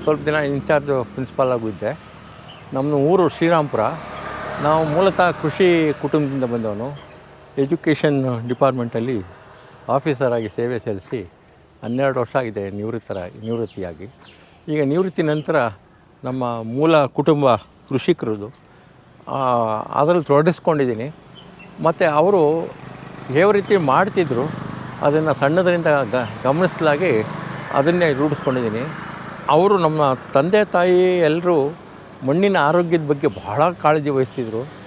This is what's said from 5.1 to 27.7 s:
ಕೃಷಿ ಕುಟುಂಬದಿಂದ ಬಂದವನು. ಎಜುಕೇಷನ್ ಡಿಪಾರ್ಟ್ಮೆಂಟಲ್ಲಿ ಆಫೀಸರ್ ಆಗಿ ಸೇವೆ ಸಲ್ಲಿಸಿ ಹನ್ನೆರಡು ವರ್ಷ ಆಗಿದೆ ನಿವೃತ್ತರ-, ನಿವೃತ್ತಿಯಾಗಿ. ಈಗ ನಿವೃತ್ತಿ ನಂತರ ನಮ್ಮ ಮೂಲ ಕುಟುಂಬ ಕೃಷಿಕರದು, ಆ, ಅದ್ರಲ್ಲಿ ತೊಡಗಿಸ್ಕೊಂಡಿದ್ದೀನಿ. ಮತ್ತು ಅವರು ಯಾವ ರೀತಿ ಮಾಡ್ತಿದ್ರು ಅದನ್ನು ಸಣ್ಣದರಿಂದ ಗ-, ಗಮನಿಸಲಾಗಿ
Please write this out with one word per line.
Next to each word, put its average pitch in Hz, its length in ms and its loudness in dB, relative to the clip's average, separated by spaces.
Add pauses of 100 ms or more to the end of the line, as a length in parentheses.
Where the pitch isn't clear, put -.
ಕೃಷಿ 160 640 2 (100)
ಕುಟುಂಬದಿಂದ 139 420 0
ಬಂದವನು. 117 540 -4 (600)
ಎಜುಕೇಷನ್ 139 920 0
ಡಿಪಾರ್ಟ್ಮೆಂಟಲ್ಲಿ 123 720 0 (680)
ಆಫೀಸರ್ 131 440 0
ಆಗಿ 117 160 -2
ಸೇವೆ 120 300 -4
ಸಲ್ಲಿಸಿ 101 520 -8 (540)
ಹನ್ನೆರಡು 127 360 -2
ವರ್ಷ 117 160 -4
ಆಗಿದೆ 107 340 -4
ನಿವೃತ್ತರ-, 104 760 -8
ನಿವೃತ್ತಿಯಾಗಿ. 101 680 -8 (560)
ಈಗ 151 140 -2
ನಿವೃತ್ತಿ 170 400 -2
ನಂತರ 156 340 -2 (680)
ನಮ್ಮ 127 380 -4
ಮೂಲ 143 440 2
ಕುಟುಂಬ 143 500 2
ಕೃಷಿಕರದು, 113 920 -4 (800)
ಆ, 127 100 -4 (640)
ಅದ್ರಲ್ಲಿ 165 240 2
ತೊಡಗಿಸ್ಕೊಂಡಿದ್ದೀನಿ. 143 920 0 (680)
ಮತ್ತು 160 320 2
ಅವರು 165 560 4 (640)
ಯಾವ 180 160 6
ರೀತಿ 202 260 4
ಮಾಡ್ತಿದ್ರು 151 760 2 (500)
ಅದನ್ನು 151 320 2
ಸಣ್ಣದರಿಂದ 170 520 2
ಗ-, 127 420 0 (160)
ಗಮನಿಸಲಾಗಿ 151 800 2 (460)